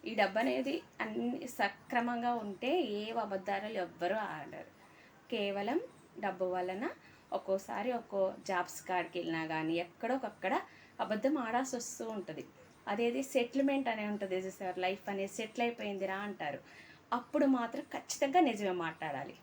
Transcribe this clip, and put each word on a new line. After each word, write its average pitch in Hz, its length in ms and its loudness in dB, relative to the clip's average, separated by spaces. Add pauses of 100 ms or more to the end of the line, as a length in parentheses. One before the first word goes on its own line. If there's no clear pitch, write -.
ఈ - 100 -4
డబ్బు 196 220 4
అనేది 269 340 2 (280)
అన్ని 240 440 -2 (100)
సక్రమంగా 240 760 0 (120)
ఉంటే 208 280 -2 (280)
ఏ - 20 -2 (220)
అబద్ధాలు 196 640 -2
ఎవ్వరూ 175 320 0 (180)
ఆడరు. 151 360 -10 (640)
కేవలం 202 460 0 (460)
డబ్బు 185 280 0
వలన 185 320 -2 (520)
ఒక్కోసారి 196 640 -2
ఒక్కో 202 220 -2 (280)
జాబ్స్ 190 300 0 (100)
కాడికి 175 300 0
వెళ్ళినా 165 240 0 (100)
కానీ 160 220 2 (100)
ఎక్కడొకక్కడ 226 680 -2 (520)
అబద్ధం 214 300 2 (120)
ఆడాల్సి 247 320 0
వస్తూ 233 280 -6 (100)
ఉంటుంది. 160 280 -8 (480)
అదేది 240 300 2 (100)
సెటిల్మెంట్ 269 600 4
అనే 214 200 -2
ఉంటుంది 190 340 0
చూసారు, 185 300 -4 (100)
లైఫ్ 196 260 -2
అనేది 196 260 -2
సెటిల్ 226 280 0
అయిపోయిందిరా 196 520 -2 (100)
అంటారు. 151 320 -4 (560)
అప్పుడు 294 280 2 (140)
మాత్రం 233 240 -4 (140)
ఖచ్చితంగా 277 420 4 (100)
నిజమే 202 240 2 (120)
మాట్లాడాలి 151 580 -4